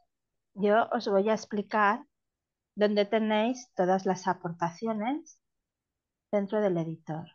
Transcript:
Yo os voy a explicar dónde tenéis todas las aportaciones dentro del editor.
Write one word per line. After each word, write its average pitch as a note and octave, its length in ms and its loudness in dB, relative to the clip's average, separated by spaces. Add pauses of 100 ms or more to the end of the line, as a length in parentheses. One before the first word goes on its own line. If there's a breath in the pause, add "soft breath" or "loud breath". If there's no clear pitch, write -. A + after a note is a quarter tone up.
(540)
Yo G#3 380 2
os A#3 160 -2
voy G3+ 220 2
a A3 40 2
explicar G#3+ 720 -2 (720)
dónde G#3 300 2
tenéis A3 680 0
todas F#3+ 320 0
las F#3 220 -2
aportaciones G#3 1120 -4 (920)
dentro G#3 300 0
del F#3 160 2
editor. D#3+ 580 -6